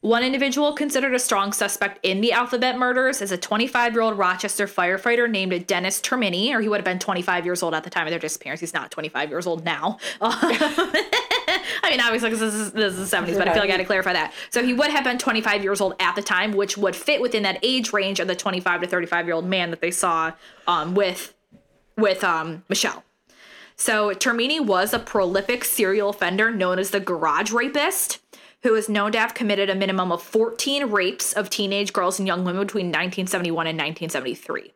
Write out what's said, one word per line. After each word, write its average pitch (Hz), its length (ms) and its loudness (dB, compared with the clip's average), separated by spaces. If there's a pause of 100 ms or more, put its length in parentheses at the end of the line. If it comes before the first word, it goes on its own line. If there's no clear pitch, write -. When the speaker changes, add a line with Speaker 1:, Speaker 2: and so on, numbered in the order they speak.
Speaker 1:
One 226 220 4
individual 277 500 2
considered 277 420 0
a 247 40 2
strong 202 320 0
suspect 202 520 -2
in 190 180 2
the 233 100 2
Alphabet 240 460 0
murders 254 460 2
is 196 80 -4
a 180 80 -2
twenty-five-year-old 226 800 0
Rochester 190 480 0
firefighter 196 600 2
named 185 380 -2
Dennis 185 340 0
Termini, 220 540 0
or 226 80 2
he 214 80 0
would 208 80 2
have 196 80 -2
been 185 140 0
twenty-five 180 440 0
years 175 200 -2
old 165 100 0
at 160 100 -2
the 175 60 -12
time 170 160 0
of 156 60 -2
their 170 80 -2
disappearance. 151 400 -6
He's 165 140 -8
not 143 180 -4
twenty-five 151 400 -4
years 175 160 -4
old 165 180 -4
now. 165 320 -2 (120)
<laughs> - 120 -8
I 370 1700 0
mean, 269 120 0
obviously, 233 280 2
'cause 220 100 -2
this 220 140 0
is, 214 180 -4
this 208 220 2
is 180 60 -6
the 190 80 -4
seventies, 175 300 0
but 185 100 4
I 175 60 4
feel 208 80 4
like 196 80 2
I 190 40 4
had 185 40 2
to 185 60 0
Speaker 2:
Right. 180 40 -6
Speaker 1:
clarify 190 260 2
that. 160 200 0 (180)
So 240 120 2
he 254 100 2
would 294 180 2
have 294 120 2
been 247 140 0
twenty-five 220 460 0
years 196 180 0
old 190 180 0
at 180 160 2
the 208 60 -2
time, 202 300 0
which 196 260 0
would 190 180 0
fit - 260 -2
within 240 220 0
that 190 200 0
age 254 300 0
range 196 260 0
of 180 80 -2
the 185 80 0
twenty-five 180 460 -2
to 180 60 -4
thirty-five-year-old 170 580 -2
man 180 260 0
that 165 100 -6
they 170 100 -2
saw, 165 420 0 (340)
um, 170 260 0
with, 190 400 0 (640)
with, 196 260 2
um, 165 460 0
Michelle. - 340 -2 (720)
So 214 380 2
Termini 247 460 0
was 202 340 2
a 233 60 0
prolific 202 680 0
serial 202 440 2
offender 202 420 2
known 185 280 2
as 190 120 -2
the 202 80 0
Garage 175 520 0
Rapist, 277 680 0 (440)
who 240 100 6
is 214 160 2
known 208 220 2
to 226 80 2
have 226 160 0
committed 202 340 0
a 190 60 2
minimum 190 360 0
of 170 120 -2
fourteen 233 680 0
rapes 190 440 0
of 196 180 -2
teenage 202 420 -2
girls 185 240 0
and 196 100 -2
young 185 160 0
women 180 220 0
between 190 240 -2
nineteen 180 380 -2
seventy-one 165 400 0
and 160 100 -4
nineteen 160 320 -4
seventy-three. - 680 -6